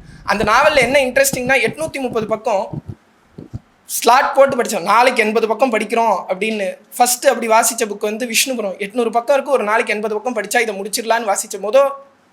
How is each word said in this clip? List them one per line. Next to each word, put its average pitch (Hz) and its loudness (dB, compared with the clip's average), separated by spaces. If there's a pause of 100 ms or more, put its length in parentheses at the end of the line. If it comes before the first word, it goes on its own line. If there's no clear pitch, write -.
(240)
அந்த 208 0
நாவல்ல 277 4
என்ன 277 4
இன்ட்ரெஸ்டிங்னா, 262 0 (100)
எட்நூத்தி 311 -6
முப்பது 226 -4
பக்கம். 214 -2 (1200)
ஸ்லாட் 247 2
போட்டு 269 6
படிச்சோம், 202 -4
நாளைக்கு 226 4
எண்பது 214 0
பக்கம் 226 0
படிக்கிறோம் 220 0 (140)
அப்படின்னு. 202 -4 (260)
ஃபர்ஸ்ட் - 0
அப்படி 233 0
வாசிச்ச 226 2
புக் 202 -6
வந்து 220 -4
விஷ்ணுபுரம், 226 -2
எட்நூறு 220 -2
பக்கம் 233 2
இருக்கு, 277 0
ஒரு 220 2
நாளைக்கு 220 0
எண்பது 214 -4
பக்கம் 240 -4
படிச்சா 208 -2
இதை 214 -4
முடிச்சிடலான்னு 214 -2
வாசிச்ச, 202 -4
மொத 220 4 (480)